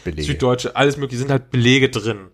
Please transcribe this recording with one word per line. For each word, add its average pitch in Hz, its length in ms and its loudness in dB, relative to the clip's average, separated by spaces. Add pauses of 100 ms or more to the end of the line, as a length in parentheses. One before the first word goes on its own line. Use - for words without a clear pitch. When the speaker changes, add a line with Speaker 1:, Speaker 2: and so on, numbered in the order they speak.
Speaker 1:
Belege. 78 200 -6
Speaker 2:
Süddeutsche, 123 520 -2
alles 139 220 2
mögliche, 127 220 -6
sind 135 100 -2
halt 131 220 -2
Belege 127 380 4
drin, 104 440 -6